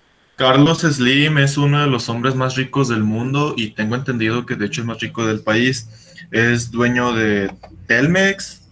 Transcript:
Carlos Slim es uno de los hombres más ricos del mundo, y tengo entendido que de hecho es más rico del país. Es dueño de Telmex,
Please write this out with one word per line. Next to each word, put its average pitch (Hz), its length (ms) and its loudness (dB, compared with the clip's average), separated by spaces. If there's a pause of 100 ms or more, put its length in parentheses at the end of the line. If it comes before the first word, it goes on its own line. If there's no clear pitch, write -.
(360)
Carlos 139 440 4
Slim 147 580 2
es 139 200 2
uno 143 220 2
de 147 80 2
los 123 220 -2
hombres 120 260 -2
más 127 200 -2
ricos 131 340 -2
del 110 140 0
mundo, 127 520 -2
y 110 160 -6
tengo 110 240 -4
entendido 120 500 -2
que 123 100 -6
de 104 100 -4
hecho 101 160 -6
es 117 60 -6
más 113 120 -8
rico 113 260 -6
del 110 160 -2
país. - 920 -4
Es 117 400 2
dueño 123 420 0
de 104 360 0 (380)
Telmex, 185 840 0